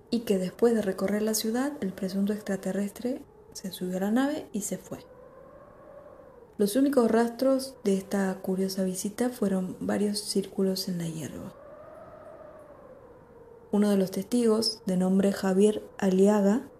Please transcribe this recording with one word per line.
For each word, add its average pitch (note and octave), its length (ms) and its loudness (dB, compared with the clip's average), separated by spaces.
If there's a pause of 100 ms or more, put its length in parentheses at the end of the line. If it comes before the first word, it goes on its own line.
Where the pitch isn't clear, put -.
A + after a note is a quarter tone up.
(100)
y A#3 100 0
que G#3+ 160 2
después F#3 380 2
de G#3+ 80 2
recorrer F#3+ 400 0
la A3 100 0
ciudad, A#3+ 480 -2
el F#3+ 140 -4
presunto G3 400 -2
extraterrestre G3+ 880 -4 (320)
se F#3 180 -10
subió F3+ 240 -6
a F3+ 40 -2
la G3 100 0
nave C#4 420 0
y G3+ 80 -4
se F#3+ 160 -6
fue. - 220 -12 (1600)
Los G3+ 160 2
únicos C4+ 360 4
rastros B3 640 2 (100)
de G3 140 2
esta F#3+ 420 -2
curiosa F#3+ 420 -2
visita G3+ 460 -2
fueron F#3+ 500 -2
varios G#3 420 -2
círculos F#3+ 680 -2
en F3+ 80 -2
la E3+ 100 -4
hierba. D#3+ 460 -10 (2250)
Uno G#3 180 4
de G3+ 80 4
los F#3 120 0
testigos, A3+ 760 0
de F#3 100 2
nombre F#3+ 360 4
Javier G3 500 2 (160)
Aliaga G3+ 640 4 (180)